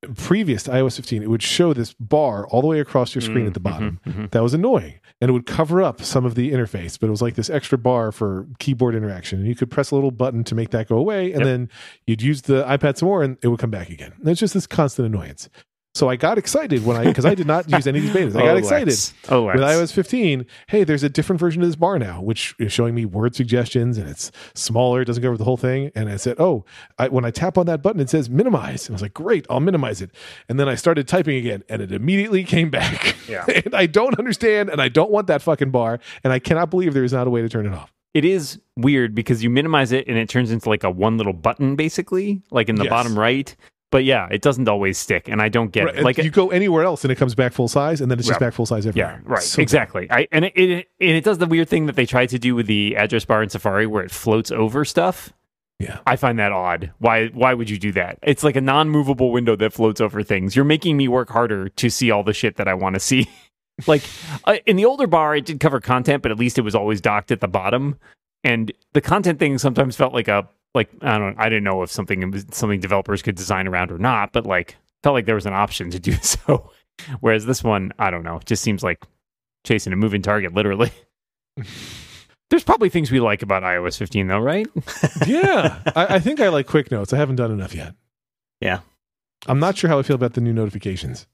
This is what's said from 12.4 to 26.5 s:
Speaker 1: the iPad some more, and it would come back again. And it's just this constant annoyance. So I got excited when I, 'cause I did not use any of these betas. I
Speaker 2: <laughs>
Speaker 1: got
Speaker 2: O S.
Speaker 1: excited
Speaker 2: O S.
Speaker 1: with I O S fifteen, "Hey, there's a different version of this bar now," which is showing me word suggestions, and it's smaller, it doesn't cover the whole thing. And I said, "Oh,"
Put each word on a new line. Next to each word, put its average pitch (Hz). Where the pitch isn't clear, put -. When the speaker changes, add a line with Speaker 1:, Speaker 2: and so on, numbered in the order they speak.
Speaker 1:
the 135
iPad 139
some 170
more, 190
and 131
it 123
would 117
come 120
back 95
again. -
And 156
it's 170
just 220
this 190
constant 135
annoyance. 95
So 139
I 127
got 190
excited 190
when 120
I, 117
'cause 127
I 180
did 180
not 160
use 147
any 139
of 151
these 208
betas. 180
I 113
Speaker 2:
<laughs> 123
Speaker 1:
got 160
Speaker 2:
O -
S. -
Speaker 1:
excited 214
Speaker 2:
O 120
S. 92
Speaker 1:
with 131
I 147
O 170
S 165
fifteen, 180
"Hey, 208
there's 151
a 143
different 160
version 170
of 175
this 156
bar 170
now," 90
which 110
is 104
showing 117
me 117
word 107
suggestions, 120
and 87
it's -
smaller, 123
it -
doesn't 120
cover 123
the 110
whole 123
thing. 131
And 107
I 101
said, 120
"Oh," 160